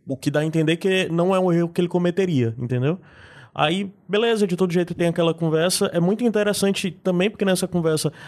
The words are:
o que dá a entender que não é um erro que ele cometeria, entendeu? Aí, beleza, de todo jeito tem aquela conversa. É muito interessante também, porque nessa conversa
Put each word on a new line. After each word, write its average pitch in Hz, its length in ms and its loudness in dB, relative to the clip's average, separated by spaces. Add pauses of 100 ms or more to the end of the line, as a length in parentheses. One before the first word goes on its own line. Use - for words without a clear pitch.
o 135 100 -6
que 143 140 -4
dá 147 100 0
a 151 60 0
entender 160 300 0
que 185 340 0
não 175 240 2
é 185 60 2
um 185 120 2
erro 170 160 2
que 170 120 -4
ele 175 80 2
cometeria, 175 680 0
entendeu? 131 400 -2 (560)
Aí, 180 380 -2 (160)
beleza, 214 380 2
de 180 100 -2
todo 175 160 0
jeito 175 220 0
tem 170 140 0
aquela 165 260 2
conversa. 165 580 0
É 170 60 -2
muito 196 260 2
interessante 202 680 0
também, 185 360 0
porque 214 160 -4
nessa 185 220 0
conversa 160 440 0 (180)